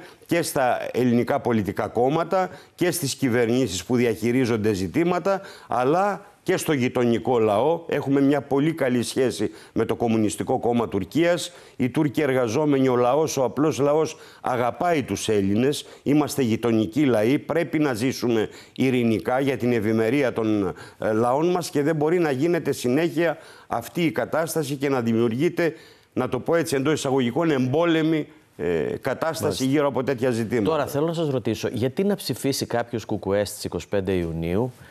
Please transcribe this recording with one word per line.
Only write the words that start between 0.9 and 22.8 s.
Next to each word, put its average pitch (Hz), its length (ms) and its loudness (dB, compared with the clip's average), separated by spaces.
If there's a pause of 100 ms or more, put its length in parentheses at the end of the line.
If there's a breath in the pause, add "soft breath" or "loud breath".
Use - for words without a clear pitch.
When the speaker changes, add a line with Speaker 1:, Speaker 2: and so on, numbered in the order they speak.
Speaker 1:
ελληνικά 123 480 2
πολιτικά 110 460 -2
κόμματα 165 640 0 (260 loud breath)
και 175 160 0
στις - 240 -4
κυβερνήσεις 117 720 0
που 127 120 0
διαχειρίζονται 117 760 2
ζητήματα, 170 680 0 (280 loud breath)
αλλά 170 580 0 (160)
και 185 140 0
στο 160 160 -2
γειτονικό 123 640 0
λαό. 113 480 2
Έχουμε 139 340 0
μια 139 200 4
πολύ 139 320 0
καλή 127 300 0
σχέση 127 480 -2 (220 loud breath)
με 113 120 0
το 117 100 -2
Κομμουνιστικό 113 640 0
Κόμμα 117 300 0
Τουρκίας. 160 640 0 (240 loud breath)
Οι 127 120 -2
Τούρκοι 151 320 0
εργαζόμενοι, 135 680 2
ο 123 80 4
λαός, 131 400 2
ο 135 80 2
απλός 139 340 0
λαός 151 380 2 (240 loud breath)
αγαπάει 123 600 0
τους 98 260 -4
Έλληνες. 107 580 0 (160 loud breath)
Είμαστε 139 400 2
γειτονικοί 113 640 0
λαοί. 120 340 2
Πρέπει 156 400 -2
να 147 160 0
ζήσουμε 117 540 0 (280 loud breath)
ειρηνικά 123 640 0
για 135 160 0
την 120 160 0
ευημερία 113 600 2
των, 104 420 0 (240 loud breath)
ε, 107 140 -2
λαών 127 380 2
μας 180 200 -2
και 147 120 -2
δεν 160 140 0
μπορεί 156 220 0
να 160 120 0
γίνεται 143 420 -2
συνέχεια 151 640 0 (280 loud breath)